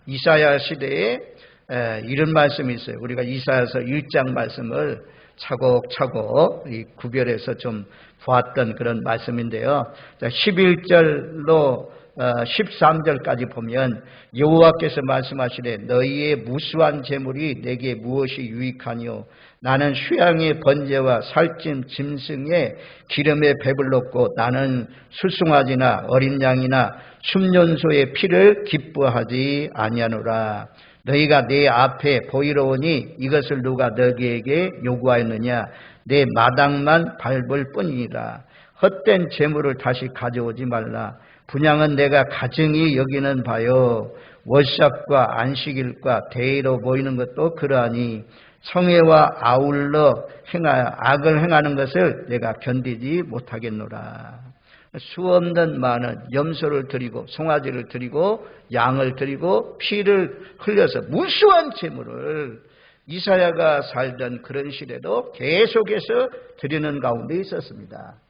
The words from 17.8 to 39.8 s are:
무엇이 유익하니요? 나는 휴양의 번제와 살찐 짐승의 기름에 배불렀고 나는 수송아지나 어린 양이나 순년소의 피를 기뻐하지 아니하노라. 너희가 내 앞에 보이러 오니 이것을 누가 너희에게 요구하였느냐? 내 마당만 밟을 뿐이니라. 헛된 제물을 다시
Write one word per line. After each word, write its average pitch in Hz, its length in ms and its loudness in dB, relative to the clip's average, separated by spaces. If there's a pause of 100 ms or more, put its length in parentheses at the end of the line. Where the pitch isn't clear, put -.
무엇이 127 460 -4
유익하니요? 117 840 -8 (340)
나는 139 360 0
휴양의 160 640 2
번제와 135 640 2
살찐 156 680 -2
짐승의 143 880 -4 (320)
기름에 147 520 4
배불렀고 131 760 0
나는 127 500 0 (240)
수송아지나 135 960 2
어린 135 340 2
양이나 127 520 2 (300)
순년소의 165 880 4
피를 196 520 6
기뻐하지 135 1120 -2
아니하노라. 113 920 -2 (380)
너희가 143 420 4
내 143 180 4
앞에 127 540 4 (100)
보이러 143 340 0
오니 135 540 -2
이것을 131 440 -2
누가 131 280 0
너희에게 123 800 0 (140)
요구하였느냐? 120 800 0 (400)
내 139 280 2
마당만 143 840 2
밟을 127 560 -4
뿐이니라. 117 680 -6 (360)
헛된 190 520 2
제물을 147 460 -2
다시 127 360 -4